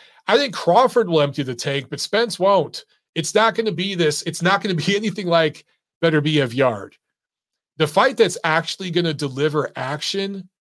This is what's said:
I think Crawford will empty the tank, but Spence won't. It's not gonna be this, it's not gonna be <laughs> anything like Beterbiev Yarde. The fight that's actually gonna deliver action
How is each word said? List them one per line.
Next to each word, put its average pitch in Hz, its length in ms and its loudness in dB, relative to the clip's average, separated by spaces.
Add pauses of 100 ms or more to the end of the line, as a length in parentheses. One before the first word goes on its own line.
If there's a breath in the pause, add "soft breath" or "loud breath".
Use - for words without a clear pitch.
(280 soft breath)
I 214 100 6
think 269 160 0
Crawford 220 540 4
will 160 140 4
empty 143 200 0
the 127 140 -4
tank, 139 340 -4
but 143 120 -8
Spence 220 360 -2
won't. 180 460 0 (320)
It's 160 180 -4
not 220 220 4
gonna 220 160 -2
be 190 240 -6
this, 156 280 0
it's - 180 -8
not 190 200 2
gonna 196 140 -2
be 175 200 0
<laughs> - 20 2
anything 208 300 -6
like 165 380 0 (380)
Beterbiev 151 500 2
Yarde. 120 440 -2 (800)
The 156 100 2
fight 226 300 2
that's 208 260 2
actually 165 480 -2
gonna 170 220 0
deliver 143 640 -2
action 190 720 -6 (200)